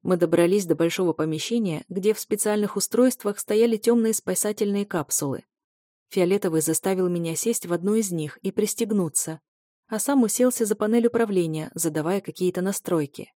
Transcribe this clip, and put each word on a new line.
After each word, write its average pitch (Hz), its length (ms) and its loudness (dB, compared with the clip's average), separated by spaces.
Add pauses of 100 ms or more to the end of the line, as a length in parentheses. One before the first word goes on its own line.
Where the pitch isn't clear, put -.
Мы 180 160 0
добрались 175 480 4
до 165 80 0
большого 170 400 0
помещения, 160 760 -2
где 196 240 0
в 208 60 -4
специальных 208 580 -2
устройствах 240 640 0
стояли 226 380 2
темные 226 360 2
спасательные 202 720 -2
капсулы. 147 580 -4 (680)
Фиолетовый 180 520 0
заставил 185 480 0
меня 170 260 -2
сесть 226 320 -2
в 175 60 -2
одну 175 220 0
из 208 160 0
них 156 260 -4
и 190 140 -6
пристегнуться, 202 920 -2 (460)
а 220 120 -4
сам 277 240 2
уселся 240 420 2
за 208 100 0
панель 233 320 2
управления, 185 680 0
задавая 160 480 -2
какие-то 180 400 -2
настройки. 180 760 -4